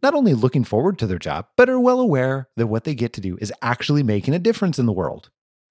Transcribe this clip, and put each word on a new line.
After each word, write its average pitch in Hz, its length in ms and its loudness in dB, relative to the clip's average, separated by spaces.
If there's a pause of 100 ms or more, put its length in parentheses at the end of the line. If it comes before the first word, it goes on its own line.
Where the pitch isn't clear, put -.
not 277 100 2
only 240 220 4
looking 123 280 2
forward 151 360 -2
to 110 80 -2
their 90 100 -2
job, 78 300 -6 (100)
but 247 120 8
are 254 100 0
well 254 200 4
aware 135 560 0
that 113 120 0
what 110 160 -2
they 156 100 -4
get 117 200 -4
to 107 80 -12
do 92 200 -4
is 98 100 -6 (120)
actually 143 400 0
making 110 320 0
a 180 40 -2
difference 196 380 -2
in 127 80 0
the 110 80 0
world. 87 380 -6 (400)